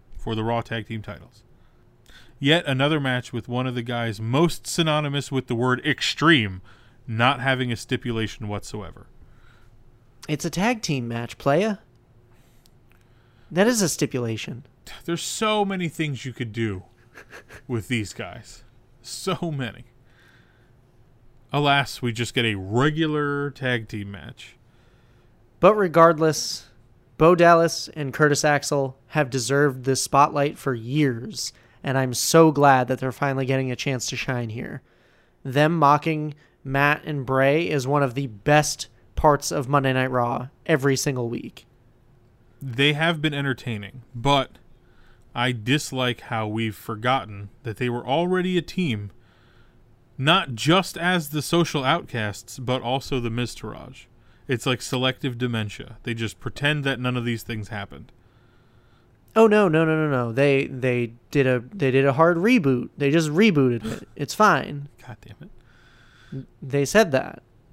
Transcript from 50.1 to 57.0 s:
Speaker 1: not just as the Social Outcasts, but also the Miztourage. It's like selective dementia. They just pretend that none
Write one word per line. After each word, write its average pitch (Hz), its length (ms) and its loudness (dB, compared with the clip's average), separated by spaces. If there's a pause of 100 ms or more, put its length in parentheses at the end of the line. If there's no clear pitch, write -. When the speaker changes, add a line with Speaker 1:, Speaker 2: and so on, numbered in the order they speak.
Speaker 1:
not 156 380 2
just 160 420 2
as 170 320 0
the 151 120 -4
Social 156 420 0
Outcasts, 127 760 -2
but 127 220 -2
also 131 380 -2
the 120 100 -4
Miztourage. - 760 -10 (420)
It's 127 180 -4
like 127 160 0
selective 127 560 -4
dementia. 117 680 -6
They 120 100 -4
just 113 260 -6
pretend 147 460 -4
that 135 140 -2
none 127 180 -2